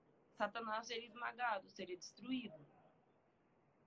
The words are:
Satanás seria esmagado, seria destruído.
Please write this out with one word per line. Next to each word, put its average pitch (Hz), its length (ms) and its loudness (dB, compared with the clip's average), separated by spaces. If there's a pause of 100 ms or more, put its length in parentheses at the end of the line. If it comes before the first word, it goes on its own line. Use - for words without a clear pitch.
(300)
Satanás 226 560 2
seria 233 220 -2
esmagado, 226 600 2
seria 180 280 -4
destruído. 240 640 -4 (1200)